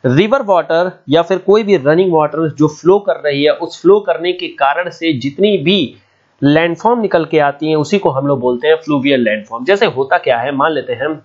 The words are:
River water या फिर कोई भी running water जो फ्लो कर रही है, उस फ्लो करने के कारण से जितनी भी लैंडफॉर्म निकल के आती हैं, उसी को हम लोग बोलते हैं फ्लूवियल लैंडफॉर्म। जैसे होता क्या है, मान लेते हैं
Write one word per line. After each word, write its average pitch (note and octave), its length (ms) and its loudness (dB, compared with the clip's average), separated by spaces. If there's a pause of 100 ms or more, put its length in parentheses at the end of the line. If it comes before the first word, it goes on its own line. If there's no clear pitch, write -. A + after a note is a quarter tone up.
River G#3 380 2
water F3 480 0 (180)
या E3 120 4
फिर F#3 180 -2
कोई G#3 220 2
भी G3+ 160 2
running E3 340 2
water D#3 380 0
जो C#3+ 240 0
फ्लो F#3 260 2
कर F#3+ 240 -2
रही C#3+ 200 0
है, D3+ 80 4
उस E3 300 -8
फ्लो G3+ 200 6
करने F3 320 -2
के F3+ 220 -8
कारण D#3 340 0
से D#3 300 -4
जितनी F#3 380 0
भी D#3 360 0 (480)
लैंडफॉर्म E3 580 2
निकल F3+ 240 0
के D#3 140 -2
आती C#3+ 300 0
हैं, D#3 80 0
उसी D3+ 220 0
को F3+ 120 0
हम C3+ 160 -4
लोग C#3 140 0
बोलते B2 280 -2
हैं D#3+ 80 4
फ्लूवियल C#3 440 0
लैंडफॉर्म। A2 440 -4
जैसे G3+ 240 2
होता C3+ 300 -2
क्या B2 200 0
है, C3 140 -4
मान D3 200 0
लेते C3+ 200 -4
हैं C3+ 160 -4 (160)